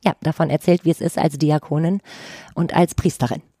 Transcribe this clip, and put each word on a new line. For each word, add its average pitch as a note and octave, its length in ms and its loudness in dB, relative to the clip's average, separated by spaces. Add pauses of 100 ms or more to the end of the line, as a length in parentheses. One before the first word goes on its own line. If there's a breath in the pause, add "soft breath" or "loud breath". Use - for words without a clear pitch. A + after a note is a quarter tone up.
ja, G3 180 2
davon D#3 280 0
erzählt, F3 340 2
wie E3 80 4
es - 80 -4
ist - 200 -2
als C#3+ 180 0
Diakonin D3+ 640 0 (540 loud breath)
und E3+ 200 -2
als F3 200 2
Priesterin. - 480 -2 (180)